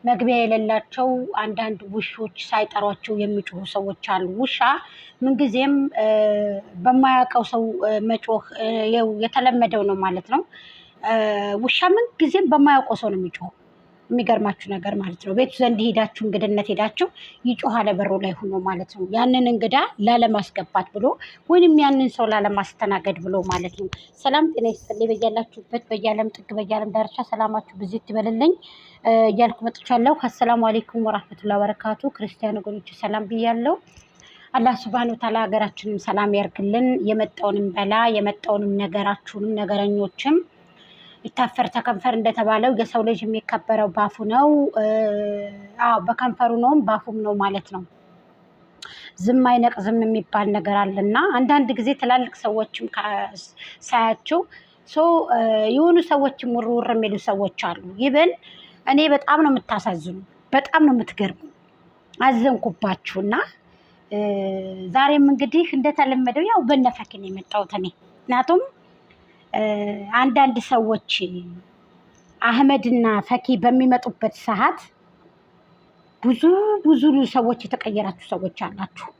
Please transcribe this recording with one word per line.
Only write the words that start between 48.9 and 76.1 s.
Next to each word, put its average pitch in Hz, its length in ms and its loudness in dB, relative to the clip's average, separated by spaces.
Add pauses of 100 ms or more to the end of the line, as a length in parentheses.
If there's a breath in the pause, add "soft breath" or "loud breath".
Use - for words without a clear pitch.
ዝም 240 260 2
አይነቅዝም 240 560 2
የሚባል 220 500 0
ነገር 202 280 0
አለና 202 380 0 (160)
አንዳንድ 262 420 2
ጊዜ 226 220 -2
ትላልቅ 247 400 0
ሰዎችም 220 540 -6
ካ-፣ 202 420 -6 (500 loud breath)
ሳያቸው 226 600 0 (480 loud breath)
ሶ፣ - 80 -4 (320)
እ፣ 240 100 2 (280)
የሆኑ 320 380 4
ሰዎችም 277 480 0
ውር 233 160 -2
ውር 240 200 0
የሚሉ 214 320 0
ሰዎች 196 420 -2
አሉ። 175 180 -6 (160)
ይብን 285 360 2 (540 loud breath)
እኔ 277 120 4 (100)
በጣም 285 300 2
ነው 294 120 4
የምታሳዝኑ፣ 185 640 -4 (360)
በጣም 285 300 2
ነው 285 100 6
የምትገርሙ። - 480 -2 (760)
አዘንኩባችሁና፣ 220 1160 0 (760 soft breath)
እ፣ 208 100 -4 (680)
ዛሬም 277 380 4
እንግዲህ 277 440 2
እንደተለመደው 269 760 0
ያው 440 160 2
በነፈኪ 247 520 0
ነው 196 140 -14
የመጣሁት 190 440 -6
እኔ። 185 120 -4 (260)
ምክንያቱም፣ 254 520 0 (880 soft breath)
እ፣ 214 80 0 (520)
አንዳንድ 254 500 4
ሰዎች 226 480 -2 (1300)
አህመድና 240 640 2 (160)
ፈኪ - 240 -2 (100)
በሚመጡበት 247 800 2
ሰዓት 240 420 -2 (1400)